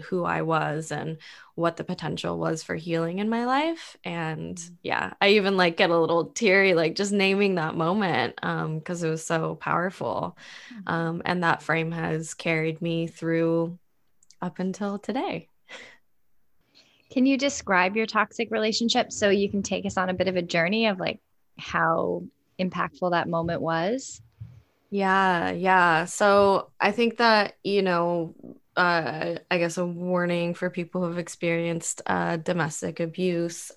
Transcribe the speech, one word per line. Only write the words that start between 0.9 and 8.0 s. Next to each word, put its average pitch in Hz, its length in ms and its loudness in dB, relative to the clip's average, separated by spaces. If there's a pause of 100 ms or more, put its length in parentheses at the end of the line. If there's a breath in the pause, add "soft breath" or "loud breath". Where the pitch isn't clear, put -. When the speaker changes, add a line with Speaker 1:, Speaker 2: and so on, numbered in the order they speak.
Speaker 1:
and 156 280 -8 (360 loud breath)
what 170 220 -2
the - 80 -8
potential 170 540 -6
was 160 240 -2
for 180 120 -6
healing 165 440 -4
in 214 100 -2
my 233 160 -2
life. 302 580 -2
And 165 540 -6
Speaker 2:
Mm. 175 260 -16
Speaker 1:
yeah, - 380 -2
I 202 100 6
even, 196 280 4
like, 170 180 4
get 185 140 4
a 170 80 4
little 160 280 4
teary, 190 480 4
like, 160 220 2
just 202 160 -2
naming 196 440 4
that 156 200 -2
moment, 165 680 2